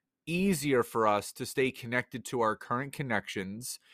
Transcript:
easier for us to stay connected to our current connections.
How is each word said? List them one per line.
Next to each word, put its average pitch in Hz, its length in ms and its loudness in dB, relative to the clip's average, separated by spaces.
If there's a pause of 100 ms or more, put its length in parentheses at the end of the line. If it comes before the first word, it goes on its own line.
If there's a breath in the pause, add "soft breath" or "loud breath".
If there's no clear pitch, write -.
(260)
easier 151 580 4
for 110 240 2
us - 240 2
to - 120 -8
stay 131 280 0
connected 120 540 -6
to 127 140 -2
our 110 140 4
current 131 380 -4
connections. 107 880 -4 (140 soft breath)